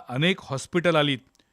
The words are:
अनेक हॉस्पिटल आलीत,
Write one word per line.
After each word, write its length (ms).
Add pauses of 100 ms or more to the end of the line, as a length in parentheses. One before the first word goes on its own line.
अनेक 320
हॉस्पिटल 540
आलीत, 220 (360)